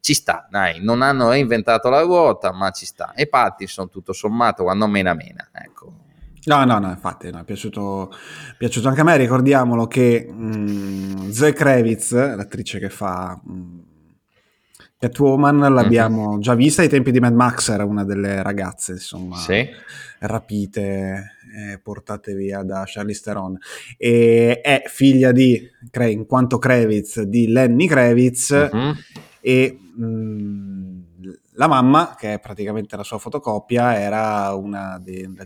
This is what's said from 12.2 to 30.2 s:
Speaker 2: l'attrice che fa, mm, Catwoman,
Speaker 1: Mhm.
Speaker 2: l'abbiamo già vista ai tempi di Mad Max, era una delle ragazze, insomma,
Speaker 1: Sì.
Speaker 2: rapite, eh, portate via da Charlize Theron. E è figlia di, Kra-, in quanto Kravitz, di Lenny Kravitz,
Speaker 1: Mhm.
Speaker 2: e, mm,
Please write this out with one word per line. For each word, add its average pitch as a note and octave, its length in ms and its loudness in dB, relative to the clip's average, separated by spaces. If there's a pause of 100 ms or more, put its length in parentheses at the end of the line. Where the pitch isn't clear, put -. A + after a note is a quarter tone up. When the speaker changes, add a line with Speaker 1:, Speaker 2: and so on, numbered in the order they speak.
Speaker 2:
l'attrice G2+ 460 -10
che G2 80 -8
fa, F#2 600 -8
mm, F2 300 -16 (1200)
Catwoman, C#3+ 580 2
Speaker 1:
Mhm. C#3+ 180 6
Speaker 2:
l'abbiamo A2+ 640 2
già A#2+ 160 2
vista D3 280 4
ai D#3 60 4
tempi C3+ 220 2
di B2 100 4
Mad A#2+ 140 4
Max, A#2+ 340 2
era G#2 160 -2
una G#2 200 -4
delle G2 380 -4
ragazze, F#2+ 500 -8
insomma, F2+ 440 -12
Speaker 1:
Sì. F#2+ 320 -2 (520)
Speaker 2:
rapite, G2 1160 -6 (360)
eh, G2 60 -16
portate G#2 560 -12
via G2 280 -8
da F#2+ 240 -8
Charlize G#2 360 -10
Theron. F#2+ 360 -8 (380)
E A#2 640 4
è C#3 260 2
figlia C3 460 4
di, B2 280 6 (300)
Kra-, B2 180 -2
in A2 180 -4
quanto B2+ 320 0
Kravitz, A2+ 640 0
di A2+ 260 2
Lenny B2+ 380 4
Kravitz, B2+ 840 2
Speaker 1:
Mhm. C3 200 -2 (480)
Speaker 2:
e, B2+ 380 2 (220)
mm, G2+ 1000 -8 (560)